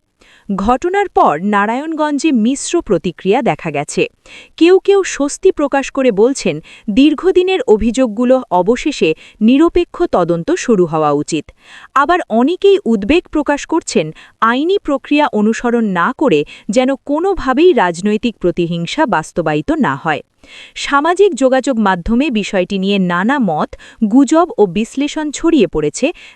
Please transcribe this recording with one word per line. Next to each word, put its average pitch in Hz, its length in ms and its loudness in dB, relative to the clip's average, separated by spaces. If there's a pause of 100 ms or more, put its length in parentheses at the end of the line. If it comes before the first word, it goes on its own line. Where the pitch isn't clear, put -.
(480)
ঘটনার 262 600 -2
পর 285 260 2 (100)
নারায়ণগঞ্জে 285 880 -2
মিশ্র 247 480 -2
প্রতিক্রিয়া 190 640 -2
দেখা 170 280 -4
গেছে। 147 320 -4 (540)
কেউ 349 220 4
কেউ 392 260 2
স্বস্তি - 480 -2
প্রকাশ 277 380 -2
করে 262 220 0
বলছেন, 196 440 0 (320)
দীর্ঘদিনের 320 800 2
অভিযোগগুলো 233 720 2 (140)
অবশেষে 180 600 0 (300)
নিরপেক্ষ 294 560 2 (140)
তদন্ত 170 440 0
শুরু 196 320 0
হওয়া 151 260 -2
উচিত। 147 320 -4 (500)
আবার 294 260 2 (100)
অনেকেই 349 540 2
উদ্বেগ 226 440 0
প্রকাশ 294 380 -2
করছেন, 220 400 -2 (360)
আইনি 277 360 0
প্রক্রিয়া 294 540 0
অনুসরণ 226 600 0
না 175 160 0 (100)
করে 190 220 2 (280)
যেন 254 220 2 (140)
কোনোভাবেই 311 680 0
রাজনৈতিক 208 680 -2
প্রতিহিংসা 170 680 -2
বাস্তবায়িত 156 720 -2
না 160 180 0
হয়। 151 260 -4 (540)
সামাজিক 349 580 0
যোগাযোগ 262 440 0
মাধ্যমে 208 520 0
বিষয়টি 202 480 -2
নিয়ে 196 200 -2
নানা 185 400 0
মত, 180 320 -2 (320)
গুজব 277 460 2 (100)
ও - 80 2
বিশ্লেষণ 269 640 -4
ছড়িয়ে 302 420 2
পড়েছে, 151 340 -2 (300)